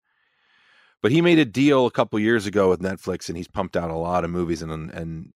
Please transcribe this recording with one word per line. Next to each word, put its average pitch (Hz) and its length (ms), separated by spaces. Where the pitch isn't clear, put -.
But 110 100
he 165 100
made 170 180
a 147 60
deal 131 420
a - 40
couple 113 280
years 110 260
ago 98 240
with 87 100
Netflix, 92 480
and 82 80
he's 87 120
pumped 95 280
out 85 140
a 80 60
lot 87 280
of 85 60
movies, 85 320
and, 80 300
and 82 440